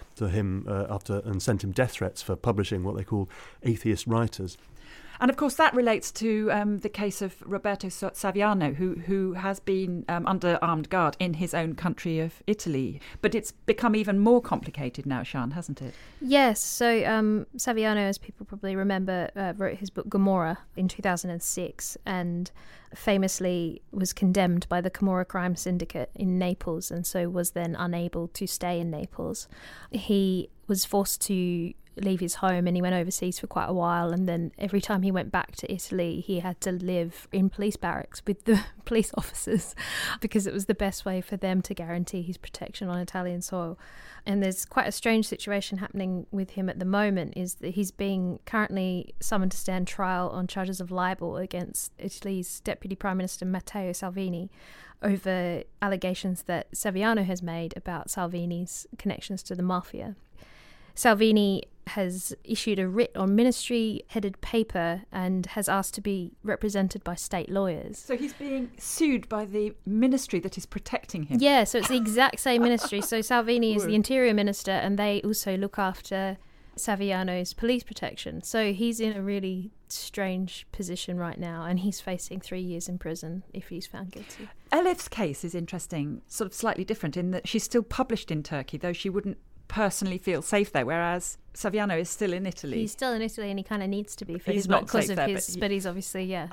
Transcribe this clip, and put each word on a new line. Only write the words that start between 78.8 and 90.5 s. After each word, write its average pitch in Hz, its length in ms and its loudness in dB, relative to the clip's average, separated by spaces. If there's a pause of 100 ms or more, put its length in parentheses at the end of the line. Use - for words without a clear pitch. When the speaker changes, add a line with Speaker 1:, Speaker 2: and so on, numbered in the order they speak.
Speaker 3:
in 220 160 0
a 196 60 -4
really 190 500 -2 (160)
strange 185 840 -4
position 180 480 -6
right 175 200 -4
now, 165 260 -6
and 180 160 0
he's 196 200 -2
facing 185 380 -6
three 185 220 -6
years 175 280 -6
in 180 100 -6
prison 165 440 -8 (100)
if - 180 -10
he's 170 180 -10
found 190 240 -12
guilty. - 360 -16 (220)
Speaker 2:
Elif's 349 380 4
case 170 340 -2
is 175 120 -6
interesting, 165 760 -6
sort - 180 -4
of - 80 -8
slightly 208 300 -2
different, 175 320 -4
in 180 160 -2
that - 160 -6
she's 214 160 0
still 233 180 2
published - 480 -2
in 151 140 -2
Turkey, 147 320 -6
though 175 160 -2
she 190 180 -4
wouldn't 196 280 -4 (300)
personally 190 500 0
feel 165 240 0
safe 202 280 2